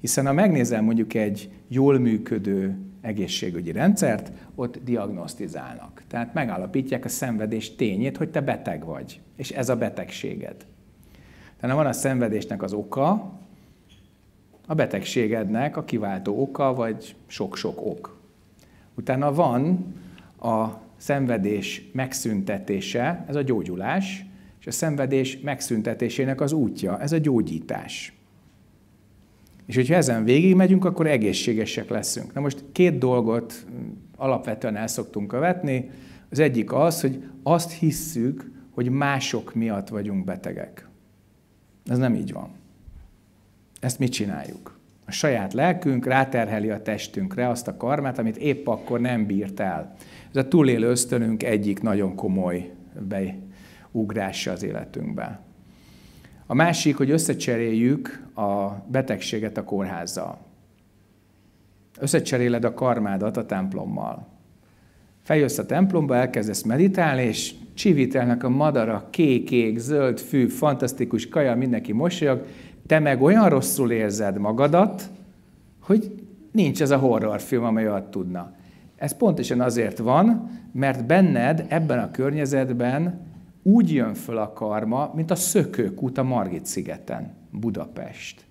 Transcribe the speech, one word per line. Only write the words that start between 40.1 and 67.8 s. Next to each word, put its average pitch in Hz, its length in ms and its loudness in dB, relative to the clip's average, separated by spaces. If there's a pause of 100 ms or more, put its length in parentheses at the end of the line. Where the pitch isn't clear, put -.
betegek. - 640 -10 (1000)
Ez 123 120 0
nem 123 160 2
így - 180 -4
van. - 160 -10 (1300)
Ezt 127 180 -4
mi 131 100 2
csináljuk? - 680 -6 (280)
A - 40 -14
saját 113 420 0
lelkünk 143 540 2
ráterheli 117 640 2
a 104 120 -4
testünkre 104 640 -4
azt 117 200 -4
a 98 80 -8
karmát, 135 420 -2
amit 113 180 -2
épp 143 300 -2
akkor 120 340 -2
nem 120 260 0
bírt 98 340 -2
el. 87 340 -4 (360)
Ez - 60 -4
a 131 120 0
túlélő 120 400 6
ösztönünk 117 540 0
egyik 104 400 0
nagyon 101 320 0
komoly 92 560 -2 (380)
beugrása 98 1400 -6
az 90 100 -6
életünkbe. - 800 -8 (1080)
A - 80 -4
másik, 160 420 4
hogy 135 140 2
összecseréljük 123 1120 0 (120)
a 101 340 -2 (220)
betegséget 110 640 -4
a 101 80 -6
kórházzal. 92 720 -6 (1600)
Összecseréled 123 640 2
a 117 100 2
karmádat 107 640 0
a 117 100 -4
templommal. 95 800 -6 (960)
Feljössz 147 360 2
a 101 80 -4
templomba, 165 500 2
elkezdesz 117 460 0
meditálni, 151 600 4
és 110 320 -2 (200)
csivítelnek 131 680 2